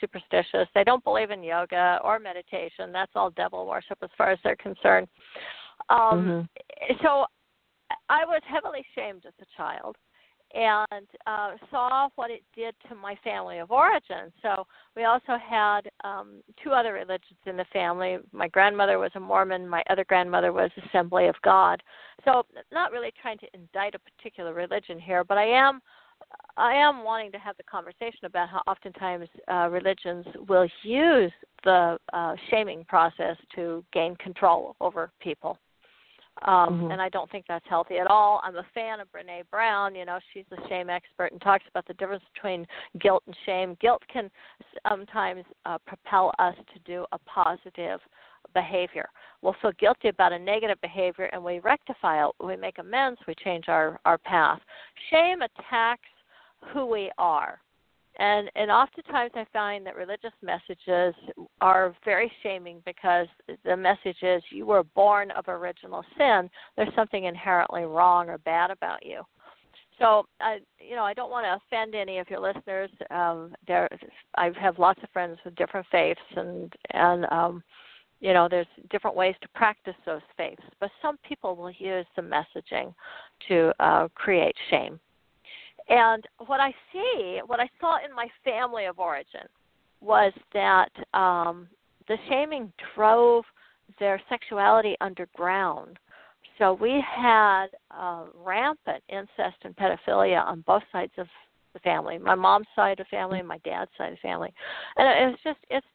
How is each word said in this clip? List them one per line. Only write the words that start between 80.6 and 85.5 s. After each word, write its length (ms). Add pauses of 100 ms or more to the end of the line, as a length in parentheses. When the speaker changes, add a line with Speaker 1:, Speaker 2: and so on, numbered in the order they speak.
Speaker 1:
But 100 (120)
some 160
people 360
will 160
use 360 (100)
the 60
messaging 720 (540)
to, 300
uh, 360
create 420 (140)
shame. 280 (920)